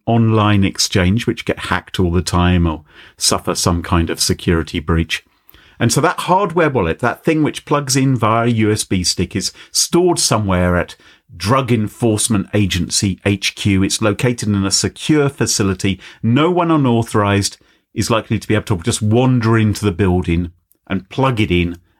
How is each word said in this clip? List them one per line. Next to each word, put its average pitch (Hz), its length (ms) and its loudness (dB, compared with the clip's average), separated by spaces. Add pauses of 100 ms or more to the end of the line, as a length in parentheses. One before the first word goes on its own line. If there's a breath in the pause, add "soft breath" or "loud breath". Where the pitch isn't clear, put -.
online 110 580 2
exchange, 95 640 0
which - 200 -4
get - 120 -4 (120)
hacked - 300 -4
all 90 100 2
the 90 120 2
time 87 440 2
or 78 180 -6 (320 loud breath)
suffer - 380 -2
some 85 280 0
kind 82 280 0
of 80 100 -6
security 85 600 -2
breach. 82 440 -2 (540 soft breath)
And 117 140 2
so - 80 2
that - 200 0
hardware 175 500 0
wallet, 92 300 -2
that - 240 -2
thing 160 180 2
which 120 220 -2
plugs 143 320 -2
in 135 200 2
via 113 300 2
a 123 40 2
U 110 220 2
S 107 120 -2
B 92 200 -2
stick, - 320 -4
is 92 160 -4 (200 loud breath)
stored 170 460 2
somewhere 90 580 0
at - 180 -4 (420 soft breath)
Drug 117 360 0
Enforcement 107 840 0
Agency 92 680 0
H 101 320 -2
Q. 98 260 2
It's 95 200 -2
located 110 460 -2
in 98 160 0
a 95 60 -2
secure 143 580 0
facility. 98 720 -2 (220 loud breath)
No 135 280 2
one 170 200 0
unauthorized 113 840 0 (380 soft breath)
is 104 160 -4
likely 113 280 0
to - 100 -8
be 107 60 0
able 107 100 0
to 98 180 -2
just 113 200 -4
wander 117 560 2
into 104 260 0
the 101 80 2
building 87 600 0 (360)
and 92 200 -6
plug 131 320 -2
it 90 100 0
in 87 280 0 (220)